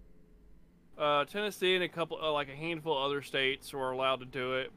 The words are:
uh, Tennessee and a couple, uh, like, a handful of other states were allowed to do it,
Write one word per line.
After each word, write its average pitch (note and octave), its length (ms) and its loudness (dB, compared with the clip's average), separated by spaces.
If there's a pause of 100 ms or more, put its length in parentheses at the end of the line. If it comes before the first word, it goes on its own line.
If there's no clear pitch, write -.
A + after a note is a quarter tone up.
(960)
uh, D3 280 4
Tennessee G3 500 0
and F3+ 80 2
a E3+ 40 0
couple, D#3+ 320 -4
uh, D#3 120 0
like, C#3+ 180 0
a C3+ 60 -12
handful D#3 420 -2
of C3 60 0
other C#3 180 0
states C3+ 500 0
were C3+ 200 -2
allowed C3 300 2
to B2+ 40 -12
do C3 300 -2
it, C3 220 -2